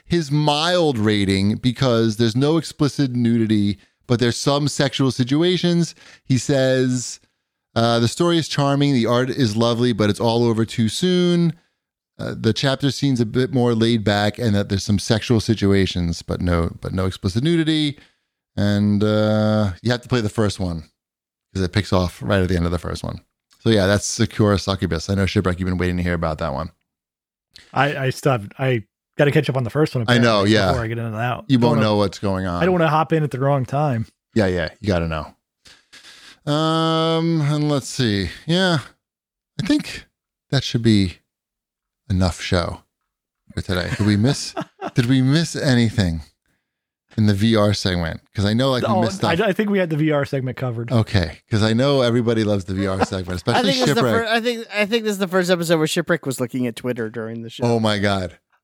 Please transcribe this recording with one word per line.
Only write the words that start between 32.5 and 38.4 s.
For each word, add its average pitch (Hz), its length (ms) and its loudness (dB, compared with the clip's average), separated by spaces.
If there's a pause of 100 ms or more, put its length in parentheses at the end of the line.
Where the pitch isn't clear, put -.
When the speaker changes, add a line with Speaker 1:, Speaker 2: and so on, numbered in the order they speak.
Speaker 2:
I 175 40 -4
don't 185 80 0
wanna 165 160 2
hop 156 240 0
in 160 100 2
at 143 80 -4
the 123 80 -6
wrong 139 260 0
time. 135 400 -2 (280)
Speaker 1:
Yeah, 104 140 2
yeah, 87 220 -2 (100)
you 101 80 -8
gotta 85 200 0
know. 80 260 -6 (1160)
Um, 160 880 0
and 147 280 0
let's 143 180 -2
see. 101 420 0 (160)